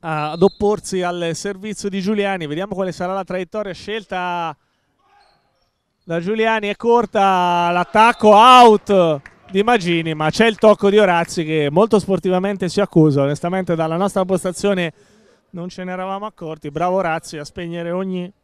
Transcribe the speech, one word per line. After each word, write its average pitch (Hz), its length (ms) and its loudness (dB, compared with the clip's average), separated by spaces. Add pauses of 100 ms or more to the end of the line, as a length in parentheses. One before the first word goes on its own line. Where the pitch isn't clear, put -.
ad 156 420 -4
opporsi 196 600 0
al 175 320 -4
servizio 202 540 -10
di 190 120 -6
Giuliani. 196 480 -2
Vediamo 185 260 -6
quale 185 160 -4
sarà 180 240 -6
la 196 80 -6
traiettoria 185 500 -8
scelta 180 800 -8 (1500)
da 170 160 -4
Giuliani. 220 460 -2
È 202 80 -4
corta 190 960 0
l'attacco, 214 600 2
out 208 920 6 (300)
di 190 120 -2
Magini, 170 520 0
ma 156 160 -2
c'è 220 160 2
il 226 120 0
tocco 208 320 4
di 208 80 4
Orazzi 175 460 0
che 156 260 -2
molto 196 300 2
sportivamente 185 680 -2
si 202 120 -2
accusa. 156 420 2
Onestamente 175 540 -4
dalla 160 200 -4
nostra 190 280 -2
postazione 185 680 -4 (580)
non 175 180 -12
ce 185 160 -14
ne 180 80 -10
eravamo 190 340 -8
accorti. 156 460 -14
Bravo 180 240 -2
Orazzi 165 420 -4
a 147 60 -12
spegnere 170 480 -10
ogni 185 380 -6 (140)